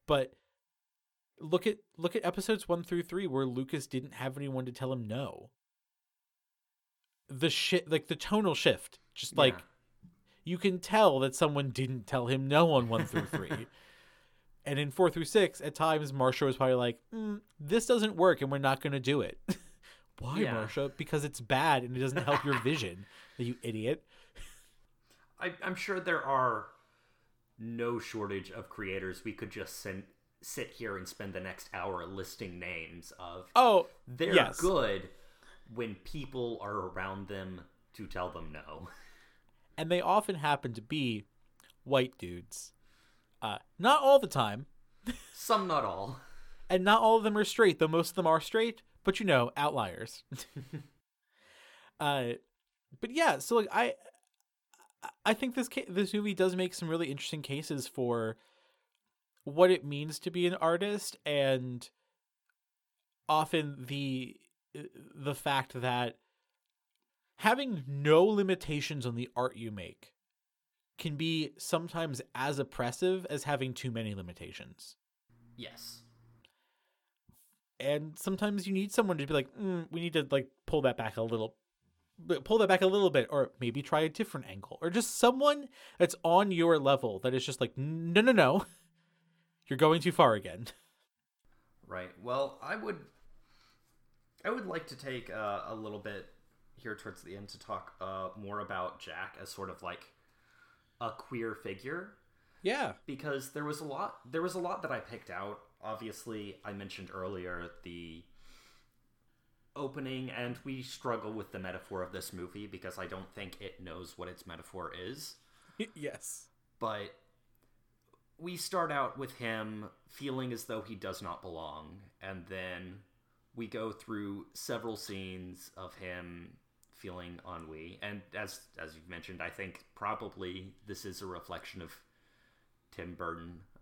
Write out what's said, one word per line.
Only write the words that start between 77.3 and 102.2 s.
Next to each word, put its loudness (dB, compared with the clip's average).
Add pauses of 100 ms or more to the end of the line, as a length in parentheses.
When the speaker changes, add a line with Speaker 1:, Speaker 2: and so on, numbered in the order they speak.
Speaker 1:
And -2
sometimes -2
you -2
need 0
someone 2
to 0
be -2
like, 0
"Mm, -2
we -6
need -2
to, 2
like, 2 (180)
pull 2
that 4
back -4
a 0
little, -2 (720)
b-, 2
pull 4
that 6
back 6
a 10
little 6
bit, 4
or 2
maybe -2
try 4
a 4
different -6
angle," -14
or 0
just 0
someone 4 (300)
that's 4
on 8
your 6
level 2
that 0
is 0
just -4
like, -2
"No, 2
no, 8
no, 6 (480)
<laughs> -20
you're -2
going 8
too 2
far 8
again." -6 (1200)
Speaker 2:
Right. -10 (100)
Well, -2
I -6
would, -6 (1500)
I -2
would -4
like -6
to -14
take, -10
uh, -4
a -8
little -10
bit -10 (480)
here -8
towards -14
the -14
end -14
to -18
talk, -10
uh, -6
more -8
about -6
Jack -12
as -14
sort -10
of, -14
like, -10 (960)
a -4
queer -6
figure. -10 (480)